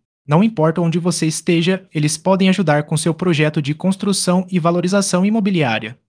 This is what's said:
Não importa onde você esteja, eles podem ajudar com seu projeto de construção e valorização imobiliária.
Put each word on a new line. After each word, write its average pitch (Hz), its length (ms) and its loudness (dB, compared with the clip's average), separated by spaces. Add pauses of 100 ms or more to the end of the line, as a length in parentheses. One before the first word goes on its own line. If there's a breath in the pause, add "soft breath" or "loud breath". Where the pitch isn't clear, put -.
(280)
Não 156 160 4
importa 165 380 0
onde 170 180 0
você 170 260 -2
esteja, 175 680 -2
eles 151 220 -2
podem 190 320 0
ajudar 151 360 2
com 156 120 -4
seu 156 180 0
projeto 156 480 0
de 139 120 -4
construção 190 760 -2
e 185 80 0
valorização 180 680 0
imobiliária. 156 720 -2 (120)